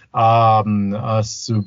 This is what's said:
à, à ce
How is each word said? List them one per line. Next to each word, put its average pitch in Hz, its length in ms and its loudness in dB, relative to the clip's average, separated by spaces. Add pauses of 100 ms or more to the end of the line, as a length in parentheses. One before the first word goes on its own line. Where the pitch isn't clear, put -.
(140)
à, 113 500 4 (400)
à 110 180 -2
ce - 300 -8 (140)